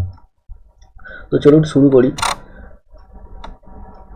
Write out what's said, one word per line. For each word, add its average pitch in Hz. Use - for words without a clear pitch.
তো 143
চলুন 147
শুরু 143
করি। 131